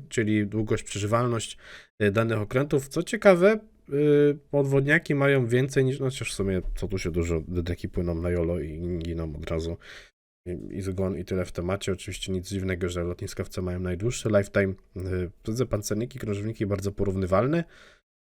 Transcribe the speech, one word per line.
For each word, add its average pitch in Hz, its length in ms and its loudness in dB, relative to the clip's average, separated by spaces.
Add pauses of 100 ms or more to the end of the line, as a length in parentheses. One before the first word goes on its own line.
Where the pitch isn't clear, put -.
czyli 107 380 2
długość, 107 360 0
przeżywalność, 113 760 -2 (420)
e, 104 120 4
danych 113 280 2
okrętów. 135 480 0
Co 165 160 -2
ciekawe, 208 560 6 (300)
y, 147 480 4 (140)
podwodniaki 143 640 4
mają 139 320 4
więcej 131 380 2
niż, 131 140 -2
no 135 60 -4
chociaż 127 260 -4
w - 40 -8
sumie 95 260 0 (140)
co 92 120 -4
tu 95 100 -2
się 90 140 -4
dużo, 82 360 0
dedeki 90 420 -4
płyną 87 260 -2
na 87 140 -2
jolo 87 300 0
i 82 380 -6
giną 82 380 -4
od 78 140 -10
razu. 82 280 -4 (720)
I, 53 300 -8
i - 40 -6
zgon 95 360 -2
i 90 80 -8
tyle 92 200 -2
w - 60 -12
temacie. 90 400 -4
Oczywiście 92 400 -8
nic 92 180 -4
dziwnego, 92 400 -2
że 87 140 -4
lotniskowce 92 580 -6
mają 90 180 -4
najdłuższy 92 500 -4
lifetime. 98 440 2 (240)
Y, 92 340 -4 (120)
cudze 117 220 -2
pancerniki, 110 540 -4
krążowniki 107 460 -4
bardzo 98 260 -2
porównywalne. 98 720 2 (680)